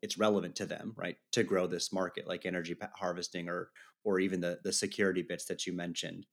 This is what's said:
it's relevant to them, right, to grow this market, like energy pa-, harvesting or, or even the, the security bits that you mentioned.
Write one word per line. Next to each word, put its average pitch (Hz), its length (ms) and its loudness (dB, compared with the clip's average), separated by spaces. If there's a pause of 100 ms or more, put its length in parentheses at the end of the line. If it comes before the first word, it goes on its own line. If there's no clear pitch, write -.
it's 104 160 -4
relevant 98 380 4
to 98 100 -4
them, 85 300 -8
right, 87 200 -6 (160)
to 117 120 4
grow 90 220 4
this 87 260 -2
market, 92 340 -2
like 87 180 -4
energy 87 300 -2
pa-, - 220 -8
harvesting 87 520 -4
or, 87 220 -4 (340)
or 98 140 6
even 95 220 4
the, 87 240 0
the 104 80 0
security 95 500 2
bits 85 240 -6
that - 200 -4
you 90 60 -4
mentioned. 87 600 -4